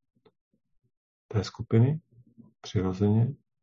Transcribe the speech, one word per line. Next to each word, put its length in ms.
té 160
skupiny, 580
přirozeně. 720